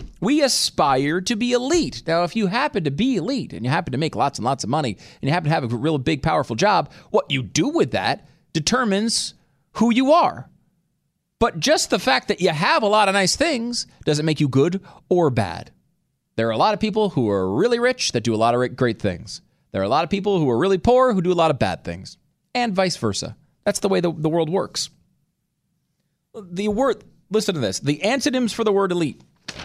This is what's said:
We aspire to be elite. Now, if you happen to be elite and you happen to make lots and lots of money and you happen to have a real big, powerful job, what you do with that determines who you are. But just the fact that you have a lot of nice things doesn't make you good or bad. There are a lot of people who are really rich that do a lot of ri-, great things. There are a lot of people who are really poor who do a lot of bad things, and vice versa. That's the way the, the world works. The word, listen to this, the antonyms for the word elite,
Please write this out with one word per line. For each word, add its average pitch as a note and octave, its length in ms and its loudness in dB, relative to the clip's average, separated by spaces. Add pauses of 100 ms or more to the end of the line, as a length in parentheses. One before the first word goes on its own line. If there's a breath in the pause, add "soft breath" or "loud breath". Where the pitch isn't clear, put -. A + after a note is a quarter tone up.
(200)
We D4 240 0
aspire D3+ 800 0
to G#3 140 -2
be A#3+ 180 -2
elite. B3 520 0
Now, E3 180 2
if E3+ 120 -4
you A3 120 0
happen A#3 360 -2
to D3 80 0
be A3+ 240 0
elite G3+ 360 -4
and G2+ 140 -8
you B2+ 60 0
happen D#3+ 220 -2
to B2 40 -2
make D#3 180 -2
lots C3 220 -2
and G2+ 80 -4
lots C3 180 -2
of G2+ 60 -6
money C3 280 -2 (240 loud breath)
and C3+ 60 -4
you C#3 40 2
happen E3 180 0
to D#3+ 60 2
have C3 180 -2
a - 20 -2
real D3 220 0
big, D3 240 -2
powerful D#3+ 340 0
job, G3 360 2 (180 loud breath)
what - 220 0
you C3+ 100 -2
do D3 280 -2
with C4+ 220 0
that G#2+ 360 -4 (260 soft breath)
determines G#3+ 800 -2 (400)
who A#3 180 2
you C4 200 4
are. D#4+ 380 2 (880)
But A3+ 220 0
just - 300 2
the A#3+ 100 2
fact B3+ 300 0
that G3+ 100 -2
you F3 100 2
have G#3+ 320 0
a A3 60 2
lot G#3 220 4
of F#3+ 40 2
nice G3 220 2
things A#3+ 520 -2 (180 soft breath)
doesn't D3+ 200 0
make D#3 140 0
you D3+ 80 2
good D3 340 2 (280 loud breath)
or F3 200 4
bad. F2+ 400 -4 (680)
There A2+ 100 0
are A2+ 60 0
a A2 40 -4
lot F#3+ 160 2
of G3 60 -4
people G#3+ 300 0
who A#2+ 200 0
are F#2+ 240 0
really A#3 240 2
rich B3 360 -2
that A#2 100 0
do A2+ 100 0
a G#2+ 40 0
lot A#2 180 4
of B2 60 2
ri-, B2 80 0
great B2 320 -2
things. - 400 -6 (320)
There G2+ 80 -2
are G2 40 0
a G2 40 0
lot D3 160 2
of D#3 40 -6
people G3 300 0
who D3 100 2
are A#2 80 2
really F#3+ 200 2
poor B3+ 360 4
who F#3+ 80 0
do F3+ 120 2
a - 20 -4
lot D#3+ 160 4
of C#3 80 -2
bad F#2 240 -2
things, F2+ 340 -10 (380)
and A#3+ 180 -2
vice F#3 240 0
versa. G2+ 380 -4 (300)
That's G3+ 140 0
the G3+ 100 0
way F#3+ 100 2
the, F3 120 0
the D#3 180 -2
world D#3+ 200 0
works. - 400 -4 (1400)
The G3 360 -6
word, C4 340 0 (260)
listen G#3 260 0
to D3 60 -4
this, G2 180 -2
the C#3+ 240 -2
antonyms B3 500 0
for A3+ 100 -2
the G#3+ 80 2
word G3 200 2
elite, F3 300 -2 (420)